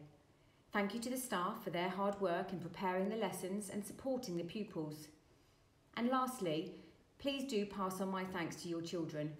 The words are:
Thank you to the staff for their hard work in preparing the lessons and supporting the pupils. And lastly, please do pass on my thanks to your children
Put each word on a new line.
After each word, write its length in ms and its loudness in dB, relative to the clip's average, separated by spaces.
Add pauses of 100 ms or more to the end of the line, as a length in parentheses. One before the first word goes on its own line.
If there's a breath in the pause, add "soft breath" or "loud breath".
(720 soft breath)
Thank 200 2
you 60 -2
to 100 -2
the 80 0
staff 460 0
for 80 -4
their 180 2
hard 320 2
work 300 2
in 80 -2
preparing 500 2
the 60 0
lessons 560 -2
and 120 -2
supporting 540 -2
the 60 0
pupils. 640 -4 (880 soft breath)
And 140 4
lastly, 680 2 (420 loud breath)
please 320 -2
do 160 4
pass 340 0
on 120 2
my 140 0
thanks 320 -2
to 120 -6
your 120 0
children 580 -2